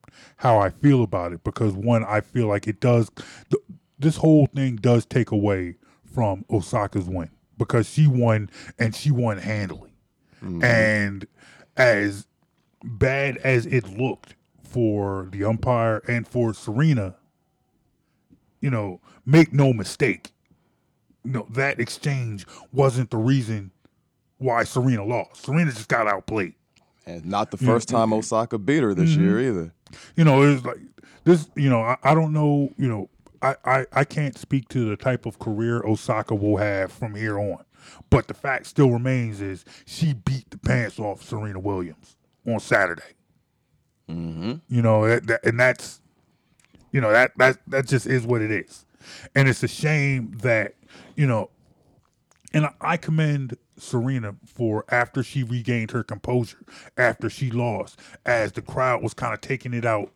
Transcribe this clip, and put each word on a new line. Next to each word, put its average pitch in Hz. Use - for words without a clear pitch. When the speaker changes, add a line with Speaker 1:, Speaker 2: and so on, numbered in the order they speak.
Speaker 1:
how 117
I 98
feel 135
about 90
it 85
because 107
one, 110
I 104
feel 117
like 101
it 110
does, 120
th-, -
this 151
whole 151
thing 131
does 120
take 120
away 98
from 101
Osaka's 101
win 90
because 113
she 151
won 117
and 113
she 151
won 117
handily. 95
Speaker 2:
Mm-hmm. 90
Speaker 1:
And 107
as 104
bad 131
as 127
it 101
looked 123
for 101
the 98
umpire 113
and 120
for 117
Serena, 113
you 139
know, 104
make 156
no 135
mistake, -
you 131
know, 120
that 135
exchange 120
wasn't 127
the 120
reason 110
why 117
Serena 123
lost. 110
Serena 151
just 107
got 117
outplayed. 98
Speaker 2:
And 85
not 101
the 104
Speaker 1:
Yeah, 127
Speaker 2:
first 113
time 113
Speaker 1:
mm-hmm. 107
Speaker 2:
Osaka 113
beat 135
her 107
this 82
Speaker 1:
Mm-hmm. 78
Speaker 2:
year 98
either. 92
Speaker 1:
You 165
know, 139
it 143
was 123
like -
this, 165
you 139
know, 120
I, 120
I 143
don't 160
know, 147
you 131
know, 104
I, 131
I, 131
I 139
can't 143
speak -
to 120
the 104
type 127
of 113
career 117
Osaka 107
will 104
have 98
from 110
here 107
on. 101
But 120
the -
fact 131
still 139
remains 120
is 95
she 156
beat 127
the -
pants 123
off 101
Serena 104
Williams 92
on 113
Saturday. 95
Speaker 2:
Mm-hmm. 85
Speaker 1:
You 120
know, 110
that, 117
that, 117
and 120
that's, -
you 135
know, 110
that, 127
that, 127
that 135
just 131
is 123
what 120
it 107
is. -
And 135
it's 123
a -
shame 139
that, 113
you 147
know, 110
and 151
I, 143
I 165
commend 147
Serena 120
for 107
after 123
she 135
regained 117
her 117
composure, -
after 117
she 131
lost, 117
as 113
the 104
crowd 127
was 117
kinda 113
taking 123
it 117
out 110